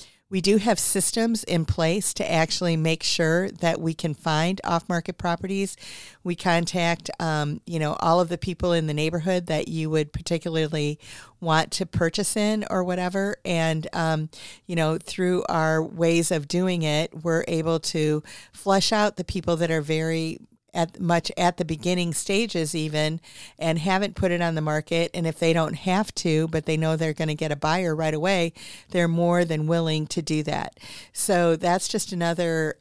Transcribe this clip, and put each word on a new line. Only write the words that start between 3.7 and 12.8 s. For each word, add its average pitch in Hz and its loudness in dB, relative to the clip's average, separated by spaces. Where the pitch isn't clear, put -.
we 165 -2
can 160 -4
find 165 0
off-market 170 -2
properties. 190 -4
We 175 -2
contact, 170 0
um, 151 -2
you 170 -4
know, 151 0
all 170 6
of 175 2
the 170 -4
people 175 -2
in 160 2
the 151 -2
neighborhood 170 0
that 156 -2
you 160 -2
would 156 0
particularly 160 -2
want 160 2
to - -4
purchase 170 0
in 214 0
or 185 0